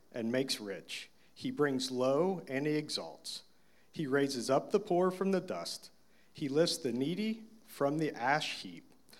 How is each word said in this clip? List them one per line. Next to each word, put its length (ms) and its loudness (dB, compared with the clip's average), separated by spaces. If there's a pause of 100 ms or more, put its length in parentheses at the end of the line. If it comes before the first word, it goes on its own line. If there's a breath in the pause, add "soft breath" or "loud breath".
(140 soft breath)
and 160 -2
makes 300 0
rich. 500 -10 (240 soft breath)
He 160 -6
brings 420 0
low 580 2
and 180 -2
he 60 2
exalts. 720 -6 (500 soft breath)
He 120 -4
raises 440 2
up 220 2
the 100 4
poor 300 2
from 200 0
the 80 2
dust. 520 -8 (420 soft breath)
He 160 -4
lifts 260 4
the 160 -2
needy 520 0 (220)
from 340 0
the 120 0
ash 440 0
heap 360 -14 (280 loud breath)